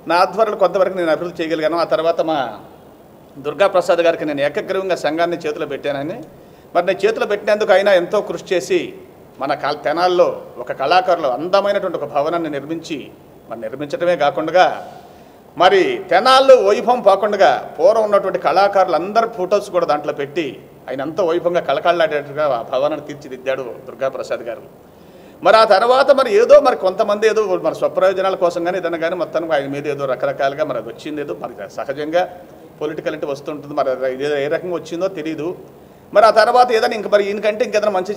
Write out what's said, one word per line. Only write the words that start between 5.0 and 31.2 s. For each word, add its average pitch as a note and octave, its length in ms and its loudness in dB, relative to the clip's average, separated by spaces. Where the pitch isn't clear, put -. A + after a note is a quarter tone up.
సంఘాన్ని E3+ 400 -2
చేతిలో D3+ 280 -6
పెట్టానని, C#3+ 460 -6
మరి F3 160 2
నేను F#3 140 -6
చేతిలో A3+ 280 0
పెట్టినందుకు G#3 440 2
ఆయన G3 260 4
ఎంతో G3+ 160 0
కృషి E3+ 240 -10
చేసి F3 260 0
మన C#3+ 200 -2
కళ-, D3 220 -4
తెనాల్లో F3 420 2
ఒక - 160 -8
కళాకారులు E3+ 560 2
అందమైనటువంటి F#3 640 -2
ఒక D3 160 -8
భవనాన్ని D#3 400 -2
నిర్మించి, D3+ 420 -8
మరి A2+ 160 -12
నిర్మించడమే D3+ 580 -2
కాకుండా D3+ 420 2
మరి F#3+ 200 6
తెనాల్లో C4 420 6
వైభవం A3+ 400 2
పోకుండా F#3+ 420 4
పూర్వం G#3+ 320 4
ఉన్నటువంటి G3 380 0
కళాకారులందరి F#3+ 880 2
ఫొటోస్ G3+ 400 -2
కూడా E3+ 160 0
దాంట్లో D3 280 -4
పెట్టి C#3+ 260 -4
ఆయన C3+ 180 -6
ఎంతో E3 240 -2
వైభవంగా F3 400 0
కళకళలాడేట్టుగా D3+ 760 0
ఆ - 20 -6
భవనాన్ని D3 360 -2
తీర్చిదిద్దాడు C3 560 -8
దుర్గా B2+ 320 -6
ప్రసాద్ A#2 320 -8
గారు. G#2+ 160 -12
మరి G#3+ 160 6
ఆ - 20 6
తర్వాత B3+ 340 4
మరి B3 120 0
ఏదో C4+ 160 8
మరి A#3+ 80 2
కొంతమంది G#3 460 0
ఏదో G#3+ 120 0
మరి C#3+ 140 -4
స్వప్రయోజనాల F#3 640 0
కోసం E3+ 240 0
కానీ F#3 140 -2
ఏదైనా E3+ 240 -4
కానీ F3+ 180 -4
మొత్తానికి D#3+ 340 -4
ఆయన C#3 200 -4
మీద C#3+ 80 -8
ఏదో C#3+ 180 -4
రకరకాలుగా C#3 560 -2
మరి B2 140 -4
అది A#2 100 -14
వచ్చింది D3+ 320 -10